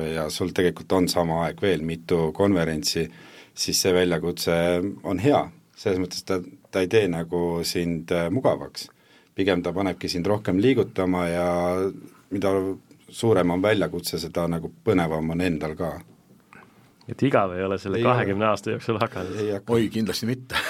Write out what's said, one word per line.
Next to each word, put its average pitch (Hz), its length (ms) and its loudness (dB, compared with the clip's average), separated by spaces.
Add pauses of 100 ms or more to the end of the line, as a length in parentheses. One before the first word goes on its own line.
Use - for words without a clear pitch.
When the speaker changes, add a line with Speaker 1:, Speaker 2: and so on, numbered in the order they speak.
Speaker 1:
ja 80 240 -2
sul 87 240 -4
tegelikult 90 380 0
on 92 160 4
sama 85 360 0
aeg 76 180 -6
veel 87 200 2
mitu 82 500 0
konverentsi, 82 760 0 (460)
siis - 280 -2
see 92 120 4
väljakutse 87 600 2 (480)
on 90 160 -2
hea. 104 260 4 (320)
Selles 95 220 0
mõttes 90 280 -6
ta, 95 120 -2 (320)
ta 95 120 0
ei 90 80 0
tee 107 200 4
nagu 85 560 -2
sind, 85 480 -2
äh, 85 160 0
mugavaks. 87 580 -2 (460)
Pigem 92 280 2
ta 85 120 -2
panebki 92 340 -2
sind 87 220 -2
rohkem 98 320 0
liigutama 92 680 2
ja 87 180 0 (840)
mida 98 220 0 (560)
suurem 92 420 2
on 90 120 0
väljakutse, 87 560 0
seda 85 320 -2
nagu 82 200 -4 (140)
põnevam 80 500 2
on 85 80 0
endal 78 360 -2
ka. 82 140 -4 (1160)
Speaker 2:
Et 117 140 -6
igav 113 300 2
ei 90 120 -2
ole 95 140 -2
selle 95 200 -2
Speaker 1:
Ei 117 60 0
ole. 123 80 4
Speaker 2:
kahekümne 104 340 0
aasta 104 280 0
jooksul 110 240 -2
hakanud? 95 440 -4
Speaker 1:
Ei 104 100 -2
hakka. 101 200 -4
Speaker 3:
Oi, 113 200 4
kindlasti 110 340 -2
mitte. 127 300 -4 (140)